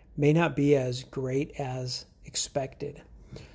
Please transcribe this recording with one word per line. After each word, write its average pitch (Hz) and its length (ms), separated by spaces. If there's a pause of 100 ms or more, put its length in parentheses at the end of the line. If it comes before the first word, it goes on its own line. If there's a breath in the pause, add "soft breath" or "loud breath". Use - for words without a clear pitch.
(160 soft breath)
may 147 180
not 160 220
be 143 200
as 127 280
great 131 560
as 127 460 (200)
expected. - 760 (540 loud breath)